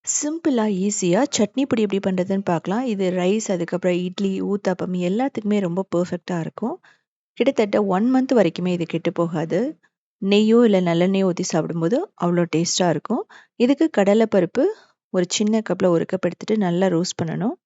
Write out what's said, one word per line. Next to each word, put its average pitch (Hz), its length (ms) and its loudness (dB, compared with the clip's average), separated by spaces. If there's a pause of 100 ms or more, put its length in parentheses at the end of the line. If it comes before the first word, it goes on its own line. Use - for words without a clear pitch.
சிம்பிளா, 294 600 -2
ஈஸியா 196 560 0 (140)
சட்னி 240 300 0
பொடி 226 140 0
எப்படி 196 160 0 (120)
பண்றதுன்னு 190 340 -2
பார்க்கலாம். 185 400 -2
இது 196 260 -2
ரைஸ், 190 420 0
அதுக்கப்புறம் 180 440 -2
இட்லி, 190 460 -4
ஊத்தாப்பம் 185 520 -2
எல்லாத்துக்குமே 208 680 -2
ரொம்ப 185 260 -4 (100)
பெர்ஃபெக்ட்டா 175 440 -4
இருக்கும். 214 400 -8 (520)
கிட்டத்தட்ட 220 520 0
ஒன் 202 300 2
மந்த் 262 200 2
வரைக்குமே 175 320 2
இது 175 200 -2
கெட்டு 165 260 -4
போகாது. 170 680 -2 (460)
நெய்யோ 220 400 6
இல்ல 202 160 4
நல்லெண்ணெயோ 180 500 2
ஊத்தி 175 100 -4
சாப்பிடும்போது 170 720 -2 (120)
அவ்வளோ 175 200 2 (120)
டேஸ்டா 175 320 0
இருக்கும். 214 380 -4 (300)
இதுக்கு 269 420 2
கடலைப்பருப்பு 208 680 2 (460)
ஒரு 180 180 0
சின்ன 214 420 0
கப்ல 185 160 0
ஒரு 170 260 2
கப் 190 140 -4
எடுத்துட்டு 208 300 -2
நல்லா 185 300 0
ரோஸ்ட் 175 360 -2
பண்ணணும். 165 300 -4 (140)